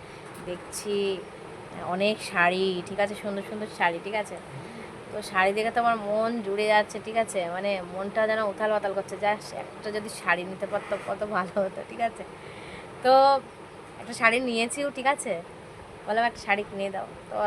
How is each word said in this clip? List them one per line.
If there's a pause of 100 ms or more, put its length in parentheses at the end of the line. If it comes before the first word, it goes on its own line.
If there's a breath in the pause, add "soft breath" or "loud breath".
(460 loud breath)
দেখছি (640)
অনেক
শাড়ি,
ঠিক
আছে,
সুন্দর
সুন্দর (120)
শাড়ি,
ঠিক
আছে। (760 loud breath)
তো
শাড়ি
দেখে
তো
আমার
মন
জুড়ে
যাচ্ছে,
ঠিক
আছে,
মানে (100)
মনটা
যেন
উথাল
পাতাল
করছে।
যা (320)
একটা
যদি
শাড়ি
নিতে
পারতো (100)
কত
ভালো (100)
হতো, (100)
ঠিক
আছে। (800 loud breath)
তো (880)
একটা
শাড়ি
নিয়েছিও,
ঠিক
আছে, (760)
বললাম,
"একটা
শাড়ি
কিনে
দাও।" (240)
তো (100)